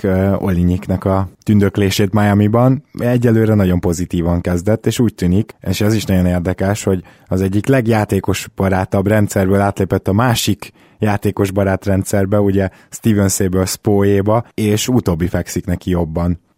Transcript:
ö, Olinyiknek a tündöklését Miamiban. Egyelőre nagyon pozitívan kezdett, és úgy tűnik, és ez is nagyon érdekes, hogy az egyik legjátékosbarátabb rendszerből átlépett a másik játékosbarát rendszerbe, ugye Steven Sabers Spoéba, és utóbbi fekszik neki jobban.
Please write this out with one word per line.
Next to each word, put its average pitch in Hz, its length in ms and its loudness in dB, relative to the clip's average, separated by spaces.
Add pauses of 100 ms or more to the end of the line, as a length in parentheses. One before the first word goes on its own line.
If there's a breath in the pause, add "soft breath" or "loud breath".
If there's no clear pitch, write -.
ö, 95 300 2
Olinyiknek 90 720 0
a 95 240 0 (140)
tündöklését 101 720 0
Miamiban. 107 680 2 (160)
Egyelőre 113 540 2
nagyon 92 260 2
pozitívan 87 640 -2
kezdett, 90 440 -2
és 113 140 -2
úgy 117 160 2
tűnik, 92 440 0
és 92 220 -4
ez 104 120 0
is 104 120 -2
nagyon 92 200 2
érdekes, 90 580 -2
hogy 95 200 -2 (240 loud breath)
az 95 140 -2
egyik 98 260 -2
legjátékosbarátabb 101 1400 0
rendszerből 98 520 2
átlépett 98 480 0
a 95 60 0
másik 110 580 -2 (280 soft breath)
játékosbarát 98 840 -2
rendszerbe, 98 540 0
ugye 98 300 0 (200 loud breath)
Steven 101 400 0
Sabers 92 420 -2
Spoéba, 101 840 0
és 104 340 -2
utóbbi 92 400 0
fekszik 87 380 -4
neki 90 240 -4
jobban. 85 500 -2 (180)